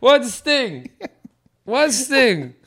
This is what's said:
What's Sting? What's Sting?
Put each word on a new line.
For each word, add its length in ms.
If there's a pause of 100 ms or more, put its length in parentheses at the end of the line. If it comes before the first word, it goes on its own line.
What's 340
Sting? 560 (720)
What's 320
Sting? 580 (120)